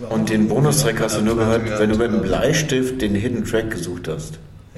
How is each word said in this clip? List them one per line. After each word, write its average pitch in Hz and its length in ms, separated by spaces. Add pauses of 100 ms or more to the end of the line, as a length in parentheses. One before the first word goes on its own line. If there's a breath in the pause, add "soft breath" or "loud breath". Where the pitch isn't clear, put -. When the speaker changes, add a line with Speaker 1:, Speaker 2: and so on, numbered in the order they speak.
Speaker 1:
aber 110 140
Speaker 2:
Und 110 80
Speaker 1:
auch - 40
Speaker 2:
den 110 160
Speaker 1:
nicht 107 120
Speaker 2:
Bonustrack 113 480
hast 107 160
du 104 40
nur 110 140
gehört, 113 280
Speaker 1:
gehört, 107 160
Speaker 2:
wenn 107 100
du 110 80
mit 117 140
dem 107 100
Speaker 1:
glaub - 20
ich. 95 60
Speaker 2:
Bleistift 131 720
den 101 140
Hidden 110 280
Track 110 280
gesucht 87 340
hast. 78 320 (400)